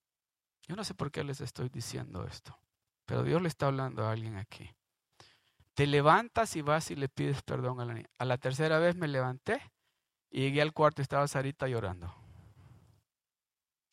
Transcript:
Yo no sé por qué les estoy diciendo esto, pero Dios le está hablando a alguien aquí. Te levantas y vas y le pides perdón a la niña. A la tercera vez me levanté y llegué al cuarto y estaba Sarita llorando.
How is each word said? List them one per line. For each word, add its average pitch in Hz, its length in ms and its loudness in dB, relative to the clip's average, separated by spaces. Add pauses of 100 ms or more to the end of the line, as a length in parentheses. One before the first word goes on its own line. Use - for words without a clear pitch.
(680)
Yo 170 100 -10
no 220 60 -6
sé 190 120 -8
por 151 160 -6
qué 156 120 -4
les 139 200 -8
estoy 127 260 -6
diciendo 123 580 -8
esto, - 320 -16 (460)
pero 123 180 -2
Dios 147 200 2
le 175 60 -2
está 147 180 -2
hablando 131 400 -2
a 110 60 0
alguien 110 260 -6
aquí. - 360 -14 (1000)
Te 143 120 4
levantas 165 680 4
y 156 60 -2
vas 151 280 2
y 170 60 -8
le 139 140 -2
pides 143 320 -2
perdón 127 380 -4
a 120 40 -4
la 120 80 -6
niña. 113 160 -12 (100)
A 127 60 -2
la 127 140 2
tercera 156 400 2
vez 175 180 4
me 175 100 -2
levanté 131 540 -2 (720)
y 131 100 -4
llegué 139 220 2
al 156 100 2
cuarto 147 300 4
y - 20 -2
estaba 143 240 0
Sarita 135 400 -2
llorando. 90 460 -4 (1800)